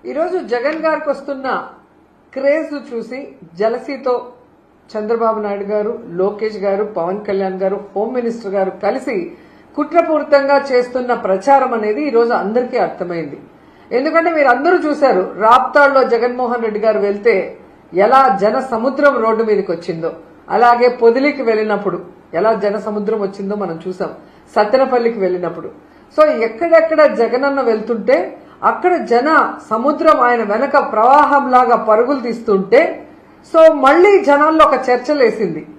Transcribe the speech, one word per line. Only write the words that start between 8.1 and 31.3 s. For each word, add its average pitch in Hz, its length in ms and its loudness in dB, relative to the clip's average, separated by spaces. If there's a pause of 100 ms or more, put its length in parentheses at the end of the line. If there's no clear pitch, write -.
మినిస్టర్ 226 400 -6
గారు 185 160 -2 (120)
కలిసి 240 320 -4 (600)
కుట్రపూరితంగా 294 800 0 (140)
చేస్తున్న 247 440 -2 (120)
ప్రచారం 247 520 2
అనేది 214 300 -2
ఈరోజు 233 320 2
అందరికీ 233 460 -2
అర్థమైంది. 165 520 -8 (600)
ఎందుకంటే 320 400 0
మీరు 269 160 4
అందరూ 330 220 2 (120)
చూశారు, 254 340 2 (220)
రాప్తాడులో 269 580 4 (120)
జగన్మోహన్ 240 520 -2
రెడ్డి 208 200 -4
గారు 208 200 0
వెళ్తే 202 300 0 (560)
ఎలా 220 280 4 (220)
జన 226 160 0 (160)
సముద్రం 269 400 0 (100)
రోడ్డు 226 260 0
మీదకి 202 260 0
వచ్చిందో, 165 360 -8 (440)
అలాగే 240 340 4 (120)
పొదిలికి 262 480 2
వెళ్ళినప్పుడు 202 480 -2 (420)
ఎలా 220 120 2 (140)
జన 202 100 -2 (140)
సముద్రం 208 360 -4
వచ్చిందో 196 280 -8 (100)
మనం 165 220 -8
చూసాం, 180 260 -8 (420)
సత్తెనపల్లికి 233 720 0
వెళ్ళినప్పుడు. 175 420 -6 (480)
So 302 60 4 (240)
ఎక్కడెక్కడ 320 560 2 (160)
జగనన్న 262 500 0
వెళ్తుంటే 220 480 0 (540)
అక్కడ 359 220 0 (180)
జన 247 180 2 (400)
సముద్రం 277 580 2
ఆయన 240 240 2
వెనక 254 240 -2 (180)
ప్రవాహంలాగా 254 840 4 (120)